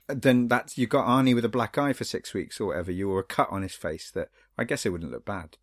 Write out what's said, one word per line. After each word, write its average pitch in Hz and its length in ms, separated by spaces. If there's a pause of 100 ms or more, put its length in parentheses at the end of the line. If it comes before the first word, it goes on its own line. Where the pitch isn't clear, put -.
then 123 420
that's, - 280
you've 123 140
got 135 160
Arnie 131 260
with 117 120
a 113 40
black 113 280
eye 143 160
for - 100
six - 300
weeks 85 280
or 104 60
whatever, 87 240
you, 95 180
or 95 100
a 95 40
cut - 280
on 98 120
his 92 100
face - 380
that, - 180 (280)
I 120 80
guess 139 200
it 110 40
wouldn't 82 220
look 60 140
bad, 90 380